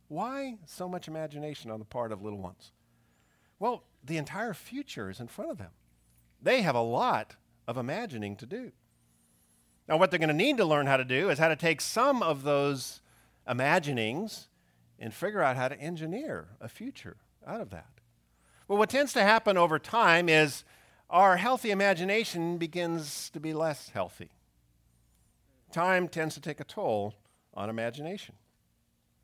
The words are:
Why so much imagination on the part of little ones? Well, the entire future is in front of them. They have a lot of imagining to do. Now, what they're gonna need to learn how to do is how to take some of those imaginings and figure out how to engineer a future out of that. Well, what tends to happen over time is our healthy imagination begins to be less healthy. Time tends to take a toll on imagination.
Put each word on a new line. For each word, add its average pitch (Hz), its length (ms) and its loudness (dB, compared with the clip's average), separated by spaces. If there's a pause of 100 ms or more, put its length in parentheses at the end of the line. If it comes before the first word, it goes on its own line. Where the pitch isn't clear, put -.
Why 254 480 -6 (100)
so 180 220 -10
much 180 180 -10
imagination 151 640 -8
on 107 80 -8
the 107 60 -14
part 120 260 -6
of 101 140 -10
little 104 160 -8
ones? 90 320 -14 (880)
Well, 254 240 -4 (180)
the 156 140 -6
entire 190 360 -6
future 143 580 -10
is 95 100 -12
in 117 80 -12
front 294 240 -10
of 185 60 -12
them. 87 120 -14 (720)
They 233 200 4
have 151 120 2
a 120 60 2
lot 120 560 0 (320)
of 120 80 -4
imagining 127 600 -6
to 117 100 -16
do. 220 260 -12 (1120)
Now, 156 100 2
what 185 140 6
they're 180 80 0
gonna 156 140 2
need 247 240 2
to 214 80 4
learn 147 220 2
how 139 100 4
to 127 80 2
do 135 260 0
is 143 80 0
how 160 80 6
to 160 80 4
take 160 260 0
some 254 400 0
of 156 220 0
those 143 580 -2 (460)
imaginings 139 1000 -2 (500)
and 113 160 -12
figure 202 260 -4
out 135 140 2
how 127 140 -2
to 139 120 -14
engineer 160 680 -8 (120)
a - 80 -12
future - 500 -16 (280)
out 185 140 -10
of 107 100 -12
that. - 300 -18 (640)
Well, 202 120 2
what 214 120 4
tends 277 220 2
to 226 100 4
happen 208 340 6
over 165 220 6
time 175 500 4
is 156 360 4 (440)
our 185 280 6
healthy 233 340 0
imagination 190 880 0
begins 165 720 -6
to 165 80 -12
be 156 160 -6
less 156 360 -4
healthy. 90 400 -8 (1400)
Time 180 380 0
tends 160 260 -4
to 147 60 -16
take 147 180 -10
a 147 60 -12
toll 107 500 -4 (400)
on 101 160 -6
imagination. 135 640 -8 (880)